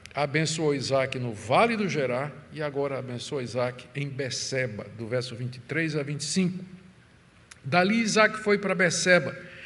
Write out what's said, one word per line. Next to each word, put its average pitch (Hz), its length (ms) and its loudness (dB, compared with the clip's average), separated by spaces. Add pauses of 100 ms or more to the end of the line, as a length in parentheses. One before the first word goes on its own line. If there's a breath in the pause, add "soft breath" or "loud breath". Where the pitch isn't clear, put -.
(140)
abençoou 151 600 0
Isaac 131 440 0
no 123 140 -4
Vale 165 420 4
do 202 140 0
Gerar 135 420 0 (220)
e 143 80 -8
agora 139 380 -2
abençoou 123 420 -6
Isaac 123 540 -4
em 143 140 -4
Beceba, 127 760 -4 (120)
do 117 100 -8
verso 123 260 -2
vinte 123 220 -8
e - 40 -16
três 156 360 -2
a 147 60 -2
vinte 139 180 -6
e - 40 -8
cinco. 185 380 0 (1000)
Dali 180 340 4
Isaac 214 400 4
foi 208 200 4
para 196 160 0
Beceba, 175 600 4 (320 loud breath)